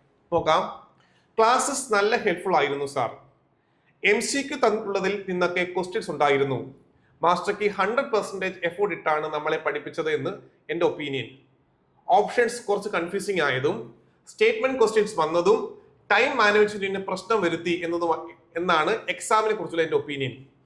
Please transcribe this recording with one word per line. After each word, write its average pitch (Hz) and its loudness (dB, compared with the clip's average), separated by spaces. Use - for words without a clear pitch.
നോക്കാം, 165 0
"ക്ലാസ്സസ് 240 2
നല്ല 208 2
ഹെൽപ്ഫുൾ 185 0
ആയിരുന്നു 143 0
സാർ. 127 -4
എം 214 4
സി 277 -2
ക്യു - -8
തന്നിട്ടുള്ളതിൽ 202 0
നിന്നൊക്കെ 180 0
ക്വസ്റ്റ്യൻസ് 185 -6
ഉണ്ടായിരുന്നു. 139 0
മാസ്റ്റർ 175 2
കെ 202 -2
ഹൺഡ്രഡ് 208 -2
പെർസെന്റേജ് 190 -2
എഫേർട്ട് 175 -2
ഇട്ടാണ് 156 -2
നമ്മളെ 156 0
പഠിപ്പിച്ചത് 151 -4
എന്ന് 147 -2
എൻ്റെ 170 0
ഒപ്പീനിയൻ. 139 -4
ഓപ്ഷൻസ് 202 2
കുറച്ച് 202 -2
കൺഫ്യൂസിങ് 190 -2
ആയതും 147 0
സ്റ്റേറ്റ്മെന്റ് 240 2
ക്വസ്റ്റ്യൻസ് 214 4
വന്നതും 170 2
ടൈം 262 2
മാനേജ്മെന്റിന് 202 2
പ്രശ്നം 190 -2
വരുത്തി 165 -2
എന്നതും, 165 -2
എന്നാണ് 175 2
എക്സാമിനെ 214 0
കുറിച്ചുള്ള 165 -2
എൻ്റെ 156 0
ഒപ്പീനിയൻ. 139 -4